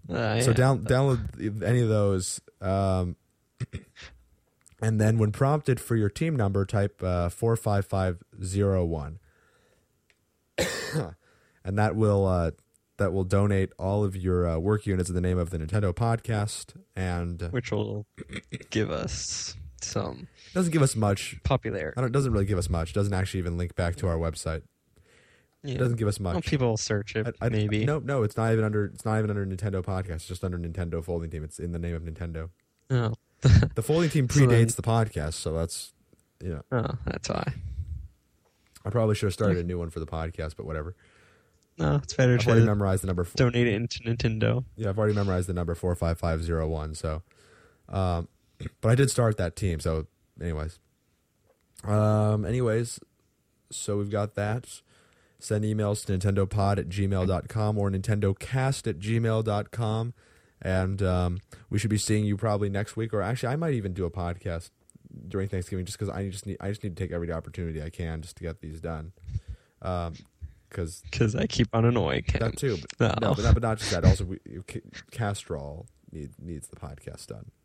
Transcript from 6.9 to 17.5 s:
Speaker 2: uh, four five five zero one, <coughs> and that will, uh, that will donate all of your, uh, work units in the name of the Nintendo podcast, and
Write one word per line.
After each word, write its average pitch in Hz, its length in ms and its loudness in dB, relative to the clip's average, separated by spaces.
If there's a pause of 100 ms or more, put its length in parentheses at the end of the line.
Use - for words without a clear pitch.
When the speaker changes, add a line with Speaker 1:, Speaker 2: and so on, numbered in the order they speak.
Speaker 2:
uh, 90 260 0
four 113 280 0
five 101 280 0
five 92 380 -2 (200)
zero 95 440 2
one, 78 320 -4 (1400)
<coughs> - 20 -4 (1040)
and 98 140 -2
that 107 160 4
will, 101 320 4
uh, 87 240 2 (480)
that 95 140 2
will 95 120 0
donate 98 540 2
all 101 260 0
of 95 100 -2
your, 90 320 0
uh, 82 120 0
work 104 280 0
units 90 220 0
in 90 80 -4
the 90 40 2
name 90 180 2
of 85 120 0
the 82 80 -4
Nintendo 92 340 0
podcast, 113 840 -2 (200)
and 87 460 -2 (100)